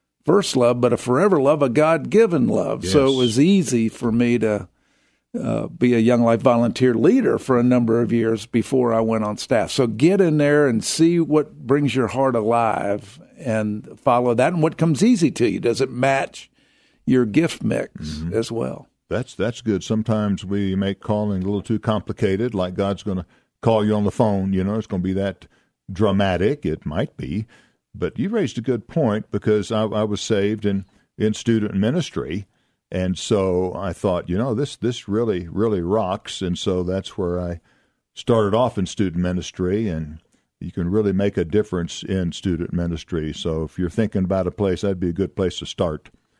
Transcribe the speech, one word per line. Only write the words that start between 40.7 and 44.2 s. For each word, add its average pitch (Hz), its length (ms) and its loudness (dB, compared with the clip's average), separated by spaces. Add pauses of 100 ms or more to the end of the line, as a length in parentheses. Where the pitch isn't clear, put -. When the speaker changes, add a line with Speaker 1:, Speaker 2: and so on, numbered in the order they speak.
Speaker 2:
can 87 200 -4
really 104 220 2
make 98 240 0
a 90 80 0
difference 85 600 -2
in 92 280 -2
student 85 400 -4
ministry. 82 600 -4
So 80 320 -4
if - 140 -10
you're 90 120 -2
thinking 104 320 -2